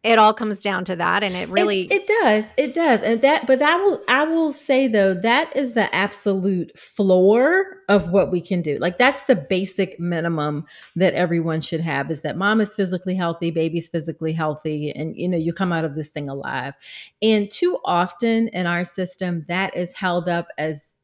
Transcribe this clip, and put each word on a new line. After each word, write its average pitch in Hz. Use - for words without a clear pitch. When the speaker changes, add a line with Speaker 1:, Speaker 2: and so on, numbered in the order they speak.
Speaker 1:
it 226
all 214
comes 214
down 190
to 180
that, 180
and 185
it 180
really 196
Speaker 2:
It, 392
it -
does. 220
It 294
does. 311
And 226
that, 277
but 262
that 302
will, 392
I 262
will 320
say, 269
though, 196
that 233
is 254
the 220
absolute 190
floor 220
of 180
what 180
we 175
can 175
do. 147
Like, 175
that's 277
the 254
basic 190
minimum 165
that 170
everyone 165
should 160
have, 147
is 143
that -
mom 208
is 208
physically 185
healthy, 170
baby's 160
physically 160
healthy, 151
and, -
you 175
know, 180
you 165
come 180
out 165
of 143
this 151
thing 147
alive. 135
And 214
too 359
often 226
in 175
our 175
system, 175
that 180
is 175
held 180
up 170
as 151